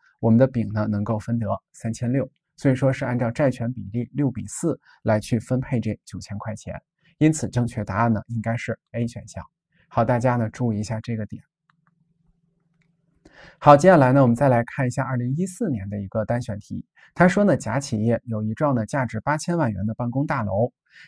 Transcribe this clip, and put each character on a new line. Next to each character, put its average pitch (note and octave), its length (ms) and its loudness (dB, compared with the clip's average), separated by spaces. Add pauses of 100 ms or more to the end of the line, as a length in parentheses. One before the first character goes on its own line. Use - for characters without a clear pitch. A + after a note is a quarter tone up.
(220)
我 A2+ 80 4
们 A2+ 80 8
的 C3 100 6
丙 A2 240 -4
呢 G#2+ 160 -2
能 G#2 160 0
够 G#2+ 160 -2
分 A#2 180 -4
得 G#2+ 120 -4 (240)
三 - 180 -8
千 A#2 180 -6
六， C3 220 -2 (240)
所 C#3 160 0
以 B2+ 40 2
说 C3 180 2
是 - 100 -8
按 B2 160 -2
照 A#2+ 100 0
债 C3 220 2
权 A#2+ 220 -4
比 G#2 180 -12
例 A#2+ 220 -4
六 C#3 180 0
比 G2 160 -8
四 - 320 -4 (240)
来 G#2+ 160 2
去 A2+ 180 -2
分 B2 220 -2
配 C3 180 -4
这 G#2+ 280 -4
九 - 160 -14
千 - 160 -10
块 - 180 -10
钱。 - 180 -14 (440)
因 D#3 140 4
此 D#3 180 -4
正 A#2+ 160 0
确 - 180 -6
答 F#2+ 140 -6
案 A#2 160 2
呢 G2+ 140 -2
应 A2+ 140 -6
该 A2+ 140 -2
是 A#2 220 -6 (140)
A A#2 160 -4
选 - 200 -14
项。 - 160 -14 (440)
好， - 160 0
大 A#2+ 160 2
家 B2 160 2
呢 A2+ 140 -2
注 A#2+ 240 -2
意 G2+ 60 -2
一 G#2+ 40 -2
下 A2 180 -6
这 A#2 140 -6
个 G#2+ 100 -6
点。 - 160 -12 (2250)
好， D3 160 10
接 C#3+ 120 6
下 F#3+ 100 10
来 B2+ 140 6
呢， C#3 100 6
我 B2+ 60 6
们 A#2 80 4
再 C#3 140 4
来 A#2+ 160 4
看 C3+ 200 -4
一 B2 40 0
下 C3 140 -2
二 B2+ 140 -4
零 B2 180 -4
一 F3 100 -2
四 G3 240 -6
年 G2+ 200 -6
的 G2+ 100 -6
一 G2 100 -8
个 A2 160 -2
单 A#2+ 160 -2
选 G#2 180 -8
题。 - 260 -12 (300)
他 F3 120 6
说 G3+ 160 2
呢， F#3 140 4
甲 A#2+ 220 -4
企 A2 240 -4
业 A#2 220 2
有 G#2+ 180 -6
一 G#2+ 100 -4
幢 C#3+ 220 0
呢 A2 100 -2
价 C3+ 200 -2
值 A2+ 160 -6
八 D3 160 -2
千 E3+ 200 -4
万 C3+ 140 0
元 F#2+ 140 -4
的 A2 100 -2
办 A#2+ 160 -6
公 C3+ 160 -2
大 C#3 160 -2
楼， G#2 280 -2 (360)